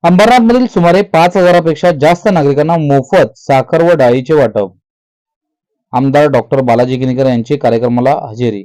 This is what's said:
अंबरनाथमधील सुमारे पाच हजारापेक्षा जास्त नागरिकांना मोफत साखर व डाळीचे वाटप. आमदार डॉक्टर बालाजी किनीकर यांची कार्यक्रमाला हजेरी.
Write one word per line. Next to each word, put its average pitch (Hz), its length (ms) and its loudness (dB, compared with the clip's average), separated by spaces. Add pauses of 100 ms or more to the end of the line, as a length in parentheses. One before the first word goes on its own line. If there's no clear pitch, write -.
अंबरनाथमधील 233 600 2
सुमारे 175 360 0
पाच 175 340 0
हजारापेक्षा 175 540 0 (100)
जास्त 165 280 0
नागरिकांना 156 480 0
मोफत 143 600 0
साखर 139 460 -2
व 170 140 2
डाळीचे 131 380 0
वाटप. 107 360 -2 (1200)
आमदार 135 360 0
डॉक्टर 135 320 -2
बालाजी 127 380 -2
किनीकर 131 280 -2
यांची 123 300 -2
कार्यक्रमाला 120 680 0
हजेरी. 110 420 -6